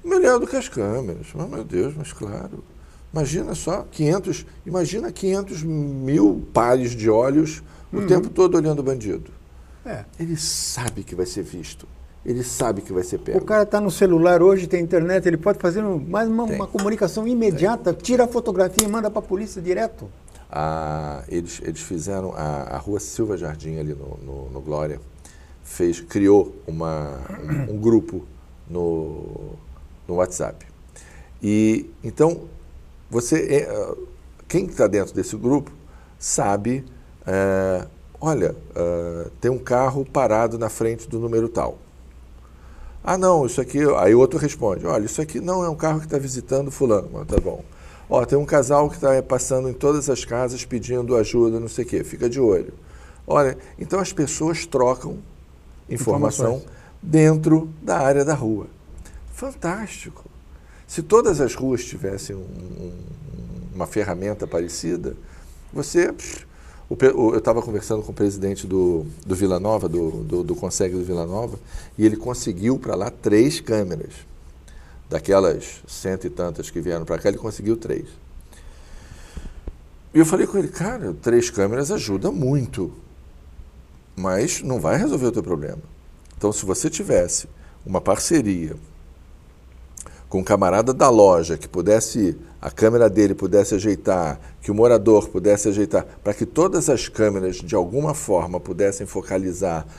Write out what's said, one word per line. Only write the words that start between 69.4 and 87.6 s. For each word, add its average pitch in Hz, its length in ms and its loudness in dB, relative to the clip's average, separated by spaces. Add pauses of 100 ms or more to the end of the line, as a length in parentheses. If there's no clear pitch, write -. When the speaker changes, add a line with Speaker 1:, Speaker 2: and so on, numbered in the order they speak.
Speaker 1:
Nova, 98 300 0
do, 82 220 0 (120)
do, 87 220 -2
do 87 100 -2
Conseg 92 400 -2
do 90 80 -2
Vila 87 240 -4
Nova, 87 320 -8 (380)
e 107 80 2
ele 107 120 8
conseguiu 117 600 -2
pra 110 160 -4
lá 101 160 -4
três 117 480 4
câmeras. 92 540 -4 (960)
Daquelas 92 760 2
cento 95 400 -6
e 90 40 -4
tantas 85 400 -8
que - 100 -6
vieram 82 260 -4
pra 82 120 -2
cá, 101 120 0
ele - 80 -2
conseguiu 110 400 -4
três. - 280 -6 (2000)
E 151 40 6
eu 160 80 8
falei 190 200 2
com 202 120 -2
ele, 170 100 0
"Cara, 170 540 -6
três 120 280 4
câmeras 117 400 0
ajuda 110 400 -2
muito." 131 600 -2 (1200)
Mas 95 460 0
não 127 180 -2
vai 80 160 2
resolver 175 300 0
o 113 60 2
teu 107 100 -2
problema. 78 400 -6 (540)
Então, 104 160 0
se 104 140 -6
você 95 240 -2
tivesse 104 580 0 (360)